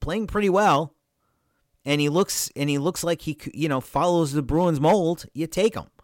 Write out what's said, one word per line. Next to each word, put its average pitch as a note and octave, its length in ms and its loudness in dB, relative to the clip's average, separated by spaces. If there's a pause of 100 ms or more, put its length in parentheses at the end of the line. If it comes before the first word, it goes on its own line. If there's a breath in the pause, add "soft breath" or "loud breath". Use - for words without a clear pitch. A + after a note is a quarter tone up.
playing G3+ 260 -4
pretty G3+ 220 0
well, F3 460 2 (920)
and D3 160 0
he D3 80 2
looks, F3+ 440 -2
and C#3+ 160 -2
he C#3+ 80 0
looks D#3 280 -4
like E3+ 160 -2
he D3+ 200 -8
c-, - 120 -12
you D#3 160 -4
know, C3+ 100 -2
follows D#3+ 540 0
the D3 80 0
Bruins D3+ 400 0
mold, E3+ 520 2
you D#3 140 -6
take G3 280 0
him. F2+ 100 -10 (180)